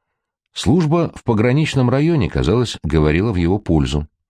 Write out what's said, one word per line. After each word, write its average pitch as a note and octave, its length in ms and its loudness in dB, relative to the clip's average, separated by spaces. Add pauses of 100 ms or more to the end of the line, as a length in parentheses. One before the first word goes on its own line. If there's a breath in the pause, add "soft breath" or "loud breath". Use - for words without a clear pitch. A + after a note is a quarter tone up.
(520)
Служба D#3 640 0
в - 80 -18
пограничном B2 680 0
районе, C#3+ 400 0
казалось, F#2+ 540 -2
говорила D#2+ 480 0
в F#2+ 40 -4
его F2+ 240 0
пользу. D2 500 -2 (200)